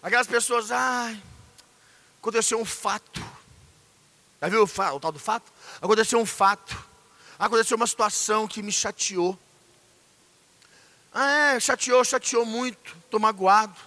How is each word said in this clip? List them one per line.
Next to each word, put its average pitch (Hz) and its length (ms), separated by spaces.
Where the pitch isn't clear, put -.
Aquelas 240 240
pessoas, 233 460
"Ai, 247 500
aconteceu 226 400
um 220 40
fato." - 580
Já 151 80
viu 214 140
o 202 40
fa-, 190 260
o 143 60
tal 160 140
do 147 80
fato? - 320
Aconteceu 220 380
um 226 80
fato. - 500
Aconteceu 226 380
uma 233 100
situação 214 640
que 214 140
me 202 100
chateou. 185 680
"Ah, 277 420
é, 233 60
chateou, 254 440
chateou 240 400
muito. 233 520
Tô 220 80
magoado. 208 580